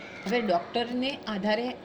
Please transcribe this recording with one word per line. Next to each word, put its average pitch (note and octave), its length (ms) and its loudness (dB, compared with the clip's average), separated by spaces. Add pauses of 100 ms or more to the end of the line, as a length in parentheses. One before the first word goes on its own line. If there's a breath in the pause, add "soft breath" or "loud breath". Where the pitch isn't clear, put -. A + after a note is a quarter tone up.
(280)
હવે A#3+ 120 2
ડૉક્ટરને A#3+ 840 0
આધારે G#3+ 480 0 (100)